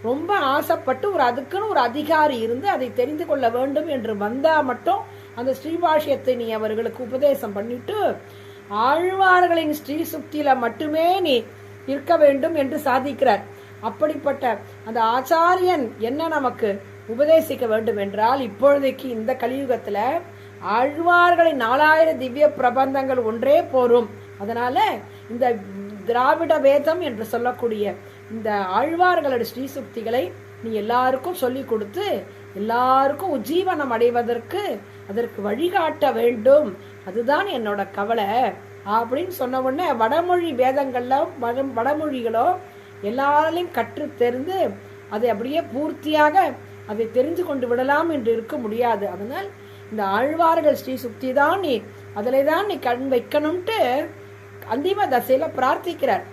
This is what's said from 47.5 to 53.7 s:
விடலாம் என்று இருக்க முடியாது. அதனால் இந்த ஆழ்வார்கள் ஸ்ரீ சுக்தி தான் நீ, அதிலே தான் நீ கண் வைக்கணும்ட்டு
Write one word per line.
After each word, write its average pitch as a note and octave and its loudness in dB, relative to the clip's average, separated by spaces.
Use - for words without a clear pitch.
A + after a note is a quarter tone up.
விடலாம் C#4 2
என்று A#3+ 0
இருக்க A3+ -2
முடியாது. A3 -2
அதனால் B3+ -8
இந்த G#3+ -4
ஆழ்வார்கள் D4+ 2
ஸ்ரீ C4 -6
சுக்தி B3+ -6
தான் D4+ 4
நீ, C4+ 0
அதிலே B3 0
தான் D#4+ 2
நீ F4+ -4
கண் B3 -2
வைக்கணும்ட்டு D#4 0